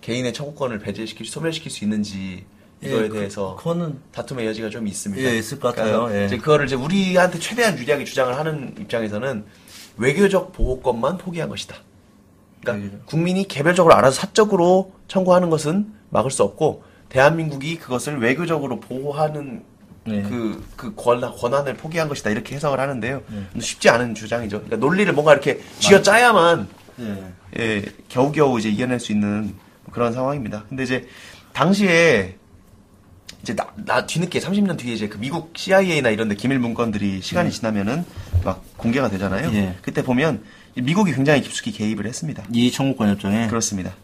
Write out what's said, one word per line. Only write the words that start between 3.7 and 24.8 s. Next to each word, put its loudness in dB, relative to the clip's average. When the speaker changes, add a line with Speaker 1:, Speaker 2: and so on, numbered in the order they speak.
Speaker 1:
다툼의 -8
여지가 -4
좀 -8
있습니다. -6
Speaker 2:
예, 0
있을 -8
것 -2
같아요. 0
Speaker 1:
그래서 -2
Speaker 2:
예. 0
Speaker 1:
이제 0
그거를 2
이제 -2
우리한테 2
최대한 0
유리하게 -2
주장을 -2
하는 -6
입장에서는 -6
외교적 2
보호권만 0
포기한 -8
것이다. -12
그러니까 -4
Speaker 2:
외교적. -14
Speaker 1:
국민이 0
개별적으로 6
알아서 6
사적으로 4
청구하는 4
것은 0
막을 2
수 0
없고 0
대한민국이 2
그것을 -6
외교적으로 0
보호하는 -6
Speaker 2:
네. -4
Speaker 1:
그, -6
그 -12
권한, 0
권한을 -2
포기한 -4
것이다. -4
이렇게 -4
해석을 -2
하는데요. -4
Speaker 2:
네. -10
Speaker 1:
근데 -8
쉽지 2
않은 2
주장이죠. -6
그러니까 -6
논리를 2